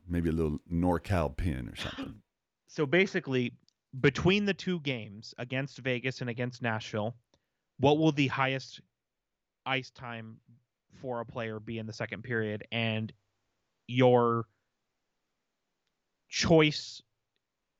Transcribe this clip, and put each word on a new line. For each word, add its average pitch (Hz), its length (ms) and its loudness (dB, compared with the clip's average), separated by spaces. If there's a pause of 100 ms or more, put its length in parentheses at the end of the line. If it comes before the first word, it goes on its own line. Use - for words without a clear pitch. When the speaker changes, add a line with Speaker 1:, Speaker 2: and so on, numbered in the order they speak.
Speaker 1:
maybe 87 220 0
a 78 40 2
little 80 260 0 (120)
NorCal 85 680 0
pin 65 340 -4
or - 60 -16
something. - 420 -10
Speaker 2:
<clears throat> - 120 -20 (360)
So 151 200 -4
basically, 135 680 0 (480)
between 196 460 4
the 196 80 2
two 180 260 -4
games 110 580 -8
against 127 400 -6
Vegas 127 440 -4
and 123 60 -4
against 123 320 -6
Nashville, 110 540 -4 (640)
what 143 200 6
will 160 120 6
the 143 160 2
highest 131 540 -2 (840)
ice 131 280 -2
time 113 460 -12 (640)
for 123 200 -4
a 117 40 -6
player 113 360 -6
be 113 180 -8
in 110 80 -6
the 107 60 -8
second 110 320 -6
period? 110 480 -2
And 110 400 -2 (720)
your 120 640 6 (1800)
choice - 720 4 (800)